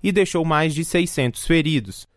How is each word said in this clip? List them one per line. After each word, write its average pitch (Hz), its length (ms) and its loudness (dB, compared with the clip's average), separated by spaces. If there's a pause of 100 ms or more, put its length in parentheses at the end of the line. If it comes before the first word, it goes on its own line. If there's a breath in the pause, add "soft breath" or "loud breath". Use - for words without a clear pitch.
e 202 100 0
deixou 180 320 2
mais 156 300 2
de 160 100 -2
seiscentos 160 600 -2
feridos. 151 600 0 (100)